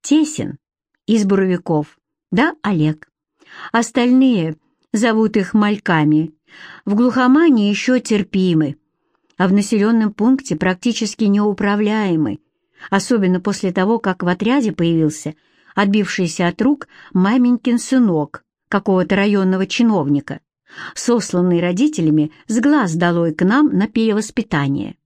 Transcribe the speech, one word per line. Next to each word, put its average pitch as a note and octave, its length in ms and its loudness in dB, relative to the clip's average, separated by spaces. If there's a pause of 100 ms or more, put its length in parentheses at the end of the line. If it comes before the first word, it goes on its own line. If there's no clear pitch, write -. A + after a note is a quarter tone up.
Тесин - 580 -2 (480)
из G#3+ 180 2
Буровиков, F#3 720 0 (320)
да D4 320 0
Олег. D#3 460 -2 (640)
Остальные, A#3+ 880 2 (360)
зовут A3 440 0
их F#3+ 180 -2
мальками, E3 800 0 (500)
в G3+ 100 -2
глухомане B3 760 4
еще B3 280 0
терпимы, F#3 800 0 (600)
а F#3 100 2
в F#3 40 2
населенном G#3+ 600 0
пункте A#3+ 440 0
практически G#3+ 680 -4
неуправляемы, G3+ 1160 -2 (500)
особенно F#3+ 500 0
после G3 320 -4
того, G3+ 260 0
как F#3 240 -4
в F3 60 -2
отряде A3 440 0
появился D#3+ 640 -2 (400)
отбившийся F#3+ 760 0
от F3 120 -6
рук C#4 260 0 (280)
маменькин A#3+ 640 2
сынок — G3+ 680 0 (280)
какого-то F#3+ 440 0
районного F#3+ 500 0
чиновника, E3 760 0 (540)
сосланный F3+ 680 0
родителями F3 720 0 (140)
с A3+ 120 -2
глаз A#3+ 360 0
долой E3+ 400 0
к - 100 -2
нам C4+ 240 2
на G3 180 0
перевоспитание. G#3+ 1200 -2